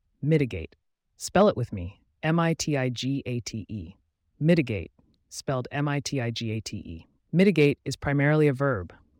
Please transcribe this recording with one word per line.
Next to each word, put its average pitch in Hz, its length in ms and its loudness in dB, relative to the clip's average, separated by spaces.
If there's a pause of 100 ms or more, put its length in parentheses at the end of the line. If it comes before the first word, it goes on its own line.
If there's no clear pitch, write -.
(200)
mitigate. 139 540 -2 (420)
Spell - 300 4
it 196 100 4
with 123 160 -6
me, 92 280 -10 (200)
M 160 200 2
I 165 140 4
T 151 220 -2
I 127 120 0
G 127 360 -4
A 123 140 -4
T 110 300 -8
E. 92 260 -10 (460)
Mitigate, 147 500 0 (380)
spelled 131 420 -6
M 143 160 -2
I 143 140 -2
T 135 200 -4
I 117 120 -2
G 113 180 -6
A 110 80 -4
T 104 200 -10
E. 82 280 -14 (240)
Mitigate 160 540 4
is 139 100 -6
primarily 147 540 2
a 143 40 4
verb. 123 400 -2 (280)